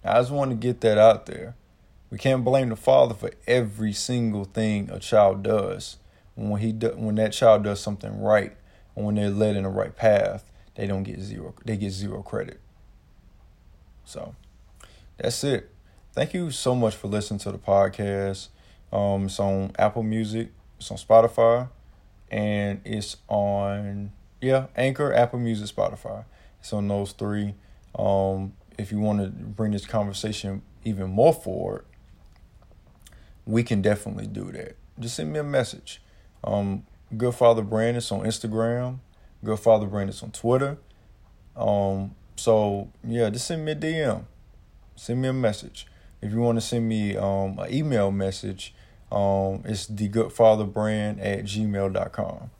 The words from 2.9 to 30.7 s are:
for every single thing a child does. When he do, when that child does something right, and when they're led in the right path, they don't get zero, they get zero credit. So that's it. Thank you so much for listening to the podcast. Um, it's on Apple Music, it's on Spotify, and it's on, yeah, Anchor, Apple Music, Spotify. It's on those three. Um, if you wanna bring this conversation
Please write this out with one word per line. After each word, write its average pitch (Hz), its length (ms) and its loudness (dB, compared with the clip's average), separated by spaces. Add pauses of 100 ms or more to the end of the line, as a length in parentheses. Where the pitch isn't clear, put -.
for 101 160 -6 (160)
every 110 460 0
single 110 520 -2
thing 104 460 -2
a 92 80 -10
child 98 440 4
does. 98 540 -2 (380)
When 104 260 -4
he 110 120 -2
do, 113 240 -2
when 107 180 -2
that 107 180 2
child 107 300 8
does 101 180 -2
something 104 400 -8
right, 104 360 2 (400)
and 104 100 -4
when 104 80 0
they're 104 160 0
led 104 240 2
in 98 80 -2
the 98 60 -2
right 101 260 -4
path, 101 560 2 (240)
they 101 140 -6
don't 98 160 -2
get - 160 -10
zero, 98 340 -12 (100)
they 110 120 -2
get 98 160 -4
zero 101 300 -8
credit. - 360 -8 (1500)
So - 300 -14 (840)
that's - 280 -2
it. 135 260 0 (420)
Thank 143 220 -2
you 175 160 -2
so 127 240 0
much 113 220 2
for - 100 -10
listening 101 340 -2
to 98 120 -6
the 95 60 -8
podcast. 98 880 0 (440)
Um, 98 340 0
it's 98 120 -6
on 98 400 0
Apple 107 240 2
Music, 110 480 -4 (280)
it's - 120 -14
on 101 80 -8
Spotify, 117 720 6 (600)
and 104 560 -2
it's 107 320 -8 (120)
on, 101 840 -2 (300)
yeah, 131 340 2
Anchor, 135 400 0
Apple 120 240 4
Music, 110 360 -4
Spotify. 107 500 -4 (340)
It's - 140 -12
on 101 160 -2
those 101 240 -2
three. 104 420 -4 (420)
Um, 98 580 0 (220)
if 101 140 -8
you 104 80 -2
wanna 104 300 0
bring 107 420 -6
this 101 160 -4
conversation 101 760 -4 (220)